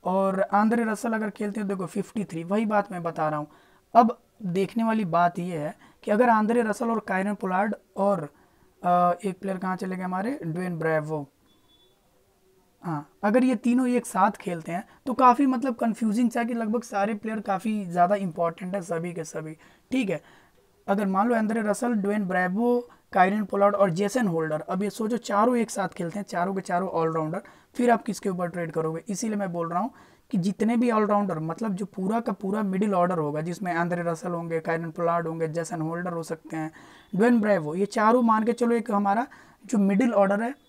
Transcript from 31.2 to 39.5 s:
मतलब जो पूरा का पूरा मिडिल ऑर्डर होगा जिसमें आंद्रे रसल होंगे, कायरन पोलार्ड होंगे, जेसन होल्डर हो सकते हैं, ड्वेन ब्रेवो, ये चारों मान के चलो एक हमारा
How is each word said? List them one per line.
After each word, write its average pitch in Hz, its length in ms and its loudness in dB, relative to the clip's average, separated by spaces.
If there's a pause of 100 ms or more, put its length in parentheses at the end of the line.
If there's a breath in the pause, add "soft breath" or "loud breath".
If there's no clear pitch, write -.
मतलब 165 360 -4
जो 190 100 -4
पूरा 196 340 -2
का 233 140 -4
पूरा 202 300 -2
मिडिल 196 300 0
ऑर्डर 180 240 4
होगा 151 240 -2
जिसमें 175 320 -6
आंद्रे 170 300 0
रसल 170 280 -4
होंगे, 165 280 -4
कायरन 165 320 -4
पोलार्ड 170 360 0
होंगे, 165 200 -4
जेसन 160 340 -6
होल्डर 170 320 -4
हो 165 100 -6
सकते 165 340 -10
हैं, 160 140 -6 (420 loud breath)
ड्वेन 226 280 4
ब्रेवो, 170 340 0
ये 190 120 0
चारों 226 340 4
मान 220 220 2
के 233 100 0
चलो 233 220 0
एक 226 160 -2
हमारा 202 360 0 (380 loud breath)